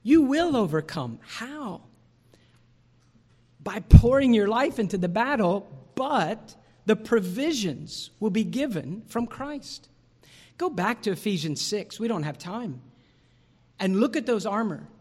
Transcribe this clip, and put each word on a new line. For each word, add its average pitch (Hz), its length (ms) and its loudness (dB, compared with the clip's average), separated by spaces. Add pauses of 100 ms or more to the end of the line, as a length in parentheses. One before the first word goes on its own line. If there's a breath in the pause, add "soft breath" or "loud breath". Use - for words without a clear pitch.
you 294 220 6
will 294 320 0
overcome. 151 640 -4
How? 254 600 -12 (1800 soft breath)
By - 200 -8
pouring 254 520 10
your 208 140 4
life 247 320 0
into 196 180 -2
the 180 120 -2
battle, 208 600 0 (240)
but 247 600 -4 (320 soft breath)
the 214 80 4
provisions 214 1120 -4 (100)
will 214 120 -2
be 214 120 0
given 196 600 -6
from 233 220 -6
Christ. - 600 -14 (680 loud breath)
Go 359 100 -2
back 226 360 -2
to 202 80 -2
Ephesians 165 500 -4
six. - 380 -8
We 226 80 -4
don't 190 160 -4
have 151 160 -8
time. 180 420 -10 (1000 soft breath)
And 190 200 0
look 277 160 0
at 269 100 -2
those 220 220 -2
armor. 202 400 -4 (140)